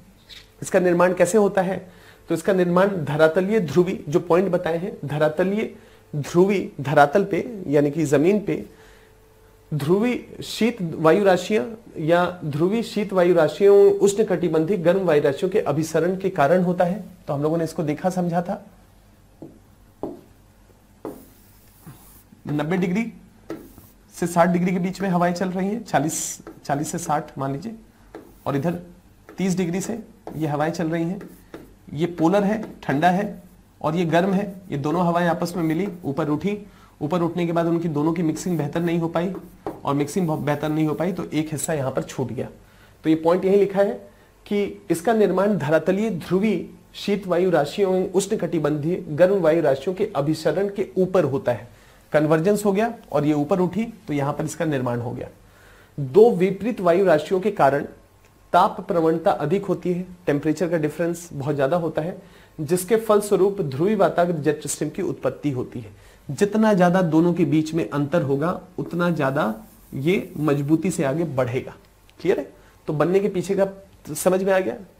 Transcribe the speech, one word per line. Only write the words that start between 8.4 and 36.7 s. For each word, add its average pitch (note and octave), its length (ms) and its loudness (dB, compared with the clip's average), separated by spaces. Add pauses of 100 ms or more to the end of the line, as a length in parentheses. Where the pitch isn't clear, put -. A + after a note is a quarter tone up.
ध्रुवी F#3 540 0 (180)
शीत A3+ 380 -2
वायु E3 420 2
राशियां G3 420 2 (340)
या F3 260 2 (200)
ध्रुवी E3+ 380 0
शीत G3+ 300 -4
वायु F3+ 220 4
राशियों, E3+ 400 4 (160)
उष्ण G3+ 320 2
कटिबंधीय F3 540 0
गर्म F3+ 260 2
वायु D3+ 200 4
राशियों D3 280 0
के G#3 80 0
अभिसरण D#3+ 580 0
के F#3+ 120 -4
कारण F3 340 2
होता F3+ 220 0
है। G3+ 180 -4 (240)
तो D3+ 60 -4
हम C#3+ 100 -4
लोगों D#3 140 0
ने E3+ 60 -2
इसको D#3 200 -4
देखा, D3+ 260 -2
समझा F3 320 -2
था, F3 240 -8 (3750)
नब्बे D3+ 300 -2
डिग्री F#3 340 -2 (1040)
से F3 120 -2
साठ F3 220 4
डिग्री F3 220 0
के F3+ 80 -2
बीच F#3 220 -6
में G3 80 -2
हवाएं F3 240 2
चल F#3 160 -4
रही F#3 180 -4
हैं, G#3+ 160 -6
चालीस, - 560 -4 (260)
चालीस D3+ 260 -4
से F3+ 60 -4
साठ D3+ 400 -4
मान C#3 160 -4
लीजिए, B2+ 220 -10 (720)
और F3 100 -2
इधर E3 240 -2 (580)
तीस F3+ 200 -2
डिग्री F3+ 240 -2
से A#3 180 -6 (360)
ये D3+ 120 -4
हवाएं D3 240 -2
चल E3 160 -4
रही E3 160 -2
हैं। F#3 180 -6 (720)
ये D#3 160 -2
पोलर F3 340 2
है, G#3 200 0 (200)
ठंडा D3+ 260 2
है, G3+ 340 -2 (380)
और D#3 140 -2
ये F3+ 100 0
गर्म F3 280 2
है, G3+ 280 -4 (100)
ये C#3+ 60 -4
दोनों D3+ 280 0
हवाएं F3 220 2
आपस E3+ 280 -2
में F3+ 80 -4
मिली, D#3+ 240 0 (180)
ऊपर D3 240 -2
उठी, E3+ 280 -2 (440)